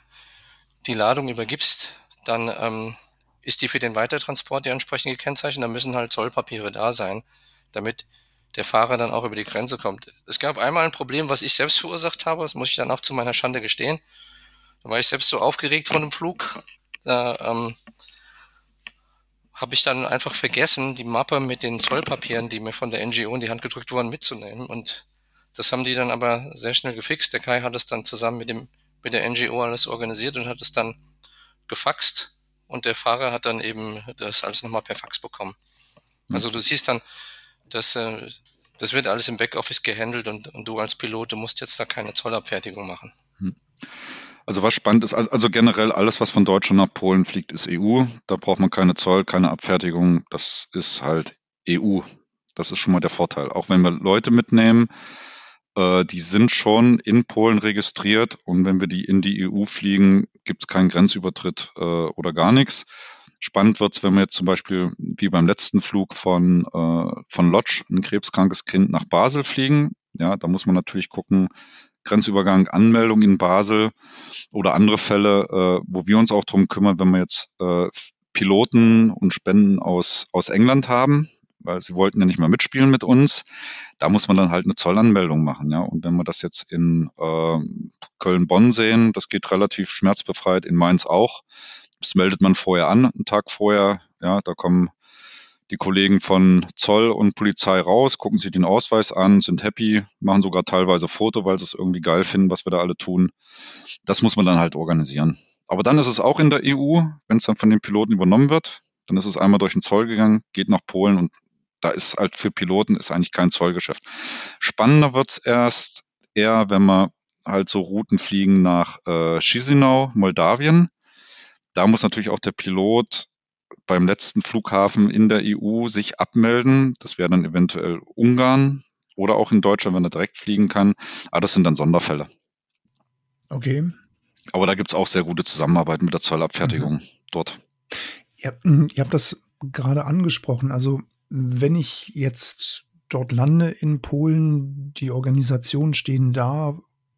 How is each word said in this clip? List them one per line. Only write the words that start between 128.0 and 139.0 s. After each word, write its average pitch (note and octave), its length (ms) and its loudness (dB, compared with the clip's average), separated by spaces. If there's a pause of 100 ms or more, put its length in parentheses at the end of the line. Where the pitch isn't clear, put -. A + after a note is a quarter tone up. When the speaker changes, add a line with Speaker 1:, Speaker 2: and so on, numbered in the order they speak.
Speaker 2:
Ungarn B2+ 720 2 (320)
oder G2+ 200 0
auch G#2+ 160 0
in G#2+ 100 4
Deutschland, G2+ 360 0
wenn F2+ 60 2
er E2+ 80 -2
direkt - 260 -6
fliegen G#2 300 0
kann. G2+ 260 4 (380)
Aber - 100 0
das - 120 2
sind F#2+ 100 4
dann E2 120 4
Sonderfälle. D2+ 540 0 (1200)
Speaker 3:
Okay. C#3 420 -2 (600)
Speaker 2:
Aber F#2 160 2
da F#2+ 80 2
gibt's G2 180 -4
auch - 140 0
sehr F2+ 160 0
gute E2+ 200 -4
Zusammenarbeit D#2+ 600 0
mit F2 100 0
der E2 80 -4
Zollabfertigung D#2 720 -2
Speaker 3:
Mhm. D2 80 -4 (300)
Speaker 2:
dort. - 280 -8 (800)
Speaker 3:
Ja, C#3 160 -10 (100)
mm, D3+ 300 4
ihr C#3 100 -2